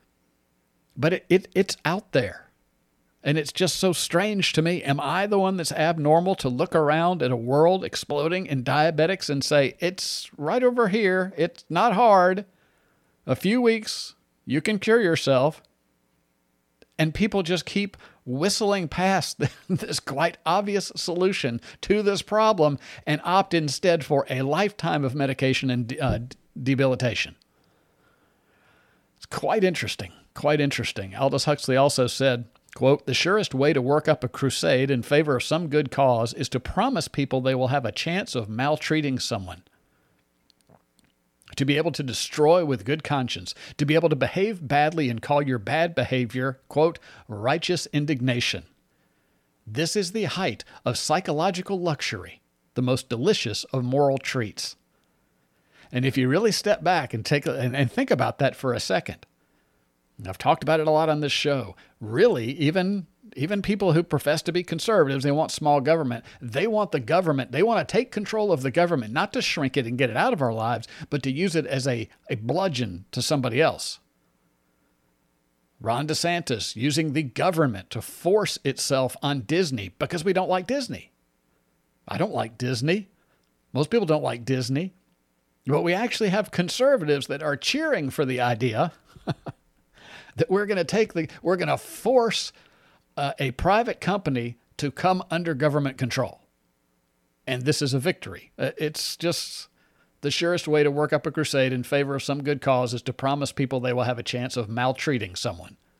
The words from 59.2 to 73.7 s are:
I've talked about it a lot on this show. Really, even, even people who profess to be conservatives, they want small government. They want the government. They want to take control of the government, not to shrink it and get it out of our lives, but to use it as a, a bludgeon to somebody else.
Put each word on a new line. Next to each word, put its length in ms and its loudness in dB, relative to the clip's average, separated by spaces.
I've 120 -8
talked 240 2
about 160 2
it 80 0
a 40 4
lot 180 4
on 120 2
this 100 -2
show. 440 -2
Really, 520 2
even, 520 0
even 260 -4
people 320 0
who 80 4
profess 400 -2
to 100 -6
be 120 -2
conservatives, 600 2
they 80 2
want 200 0
small 280 2
government. 460 0
They 240 -4
want 260 0
the 80 0
government. 520 0
They 100 0
want 260 2
to 40 -12
take 200 0
control 400 -2
of 120 0
the 80 -2
government, 420 0
not 200 -2
to 100 -2
shrink 340 -2
it 80 0
and 100 -6
get 140 2
it 80 -4
out 160 2
of 80 -2
our 100 2
lives, 360 -2
but 100 -2
to 100 -2
use 240 0
it 120 0
as 200 -2
a, 220 -2
a 40 -4
bludgeon 760 -2
to 100 -4
somebody 400 0
else. 380 0